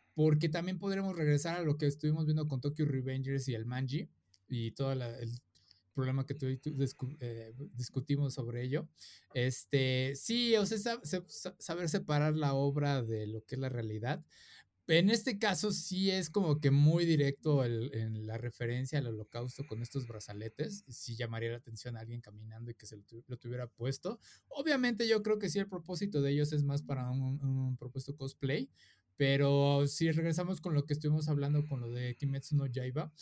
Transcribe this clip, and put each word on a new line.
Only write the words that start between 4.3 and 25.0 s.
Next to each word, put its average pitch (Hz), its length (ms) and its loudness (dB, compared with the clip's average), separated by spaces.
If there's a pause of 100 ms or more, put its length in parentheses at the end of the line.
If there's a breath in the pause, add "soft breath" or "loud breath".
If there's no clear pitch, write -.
y 113 240 -2
todo 135 220 -2
la, 120 240 -4
el 117 140 -6 (640 soft breath)
problema 131 320 0
que 143 80 -6
tú 139 120 -4
y 131 120 -2
tú 151 180 -8
discu-, 131 440 -2
eh, 113 340 -8 (180)
discutimos 135 640 -2
sobre 120 280 -4
ello. 131 240 -2 (460 loud breath)
Este, 131 840 0
sí, 233 420 2
o 202 100 4
sea, 220 120 0
sa-, 233 260 -2
se-, 185 220 -2
sa-, - 320 -10
saber 170 300 -2
separar 151 480 2
la 147 160 2
obra 139 500 2
de 110 240 -2
lo 107 200 -8
que - 80 -8
es 135 80 -4
la 131 80 -4
realidad. 117 520 -4 (680 loud breath)
En 170 220 6
este 226 300 0
caso 208 320 2
sí 190 400 0
es 190 180 -2
como 156 300 4
que 143 100 4
muy 156 360 6
directo 143 580 4
el, 120 280 -2
en 110 320 -4
la 110 140 -6
referencia 120 640 -4
al 123 80 -2
holocausto 117 580 -8
con 113 160 -8
estos 123 240 -6
brazaletes. 113 800 -8
Sí 117 280 -10
llamaría 113 340 -4
la 117 60 -6
atención 117 400 -10
a 113 40 -12
alguien 117 200 -10
caminando 110 500 -14
y 120 40 -12
que - 120 -20
se 110 100 -14
lo 101 60 -18
tu-, 113 240 -20
lo 127 100 -10
tuviera 123 300 -8
puesto. 135 540 -6 (260 loud breath)
Obviamente 247 600 0